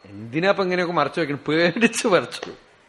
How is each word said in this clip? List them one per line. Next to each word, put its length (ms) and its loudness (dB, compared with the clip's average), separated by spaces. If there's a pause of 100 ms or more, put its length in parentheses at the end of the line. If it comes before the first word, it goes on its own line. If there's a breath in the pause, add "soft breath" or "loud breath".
(100)
എന്തിനാ 400 -2
ഇപ്പൊ 160 0
ഇങ്ങനെയൊക്കെ 320 0
മറച്ചു 220 0
വെക്കണം? 280 -4
പേടിച്ച് 640 2
മറച്ചു. 400 0 (360)